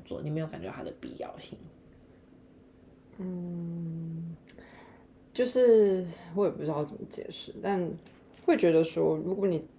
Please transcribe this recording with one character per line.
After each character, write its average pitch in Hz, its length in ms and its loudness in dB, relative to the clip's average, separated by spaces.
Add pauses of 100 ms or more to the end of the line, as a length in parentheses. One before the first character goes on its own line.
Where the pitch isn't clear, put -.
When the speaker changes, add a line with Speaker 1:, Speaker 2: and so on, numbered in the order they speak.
Speaker 1:
做， - 180 -10
你 151 80 -6
没 156 100 -4
有 160 80 -4
感 - 140 -12
觉 - 80 -10
它 - 120 -12
的 - 180 -10
必 - 200 -14
要 - 180 -10
性。 - 200 -16 (1600)
Speaker 2:
嗯， 170 1160 -8 (960)
就 247 140 0
是 220 600 6 (300)
我 202 100 4
也 160 60 2
不 147 120 -8
知 147 40 -2
道 151 160 0
怎 147 120 -8
么 - 140 -16
解 - 200 -12
释， - 320 -14
但 185 280 0 (560)
会 330 120 6
觉 175 140 6
得 165 120 6
说， 160 340 2
如 175 180 -2
果 202 120 0
你， 160 160 0 (140)